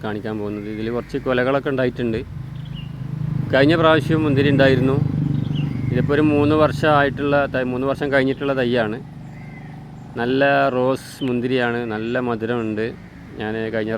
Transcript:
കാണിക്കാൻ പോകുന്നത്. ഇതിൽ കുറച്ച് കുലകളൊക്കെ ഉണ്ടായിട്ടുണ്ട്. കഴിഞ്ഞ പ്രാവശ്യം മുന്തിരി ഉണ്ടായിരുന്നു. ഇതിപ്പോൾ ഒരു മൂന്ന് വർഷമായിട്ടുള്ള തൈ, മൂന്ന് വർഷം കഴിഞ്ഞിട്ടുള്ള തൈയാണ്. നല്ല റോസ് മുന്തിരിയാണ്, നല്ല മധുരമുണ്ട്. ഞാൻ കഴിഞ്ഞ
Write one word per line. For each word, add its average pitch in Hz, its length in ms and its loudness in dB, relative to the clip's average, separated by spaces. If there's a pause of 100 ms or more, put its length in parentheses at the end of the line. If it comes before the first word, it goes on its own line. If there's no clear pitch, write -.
കാണിക്കാൻ 107 380 -4
പോകുന്നത്. 104 320 -6
ഇതിൽ 110 220 -4
കുറച്ച് 120 300 -6
കുലകളൊക്കെ 135 480 0
ഉണ്ടായിട്ടുണ്ട്. 123 460 -2 (1300)
കഴിഞ്ഞ 139 280 6
പ്രാവശ്യം 160 460 4
മുന്തിരി 143 280 4
ഉണ്ടായിരുന്നു. 135 420 4 (960)
ഇതിപ്പോൾ - 260 2
ഒരു 151 160 4
മൂന്ന് 147 300 4
വർഷമായിട്ടുള്ള 143 720 2 (200)
തൈ, 127 80 2 (100)
മൂന്ന് 127 180 -2
വർഷം 135 220 -2
കഴിഞ്ഞിട്ടുള്ള 135 480 2
തൈയാണ്. 120 380 0 (1200)
നല്ല 131 220 2 (340)
റോസ് 127 340 0 (180)
മുന്തിരിയാണ്, 123 520 0 (140)
നല്ല 113 240 -2 (100)
മധുരമുണ്ട്. 110 580 -2 (540)
ഞാൻ 107 120 -4 (220)
കഴിഞ്ഞ 110 220 -2